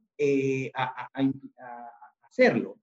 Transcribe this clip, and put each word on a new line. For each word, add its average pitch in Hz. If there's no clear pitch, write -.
eh, 135
a, 131
a, 127
a, 135
a 123
hacerlo. -